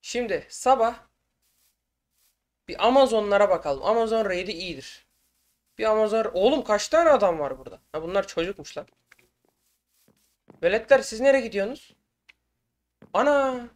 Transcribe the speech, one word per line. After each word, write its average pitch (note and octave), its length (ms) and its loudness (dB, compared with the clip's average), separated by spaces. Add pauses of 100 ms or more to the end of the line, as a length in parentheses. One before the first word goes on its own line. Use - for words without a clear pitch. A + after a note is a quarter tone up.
Şimdi G#3+ 460 -6
sabah B3 580 0 (1600)
bir F#3+ 180 -2
Amazonlara G#3 640 4
bakalım. D3 320 -2
Amazon A3+ 420 0
raid'i F#3 280 -4
iyidir. E3 540 -14 (720)
Bir G#3+ 60 -4
Amazon, A3 400 0 (100)
oğlum A#3+ 300 2
kaç G#3 240 -2
tane D#4+ 220 4
adam G3 280 4
var C3+ 200 -6
burada? - 220 -20 (120)
Ha, D#3 100 -8
bunlar F#3+ 240 -2
çocukmuş E3+ 520 -8
lan. - 80 -14 (1800)
Veletler, A3 360 4
siz A3 220 -6
nereye C4+ 200 4
gidiyorsunuz? G#3+ 560 -8 (1160)
Ana! C4 640 0